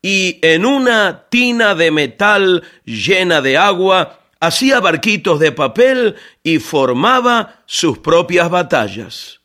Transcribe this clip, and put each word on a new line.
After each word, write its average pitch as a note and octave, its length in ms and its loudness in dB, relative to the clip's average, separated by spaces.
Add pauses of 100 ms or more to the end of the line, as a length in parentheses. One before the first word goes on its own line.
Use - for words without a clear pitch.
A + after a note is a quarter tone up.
y F#3+ 400 -2
en E3 240 2
una A#3+ 640 0
tina A#3 460 0
de D#3+ 140 2
metal F3+ 720 0 (220)
llena E3 580 0
de C3 140 0
agua, F#3 640 0 (220)
hacía B3 400 0
barquitos F3+ 580 -2
de D3+ 140 2
papel A3+ 640 0 (280)
y D#3+ 160 0
formaba G#3 1040 0
sus - 340 -2
propias E3+ 500 0
batallas. A#2 960 -4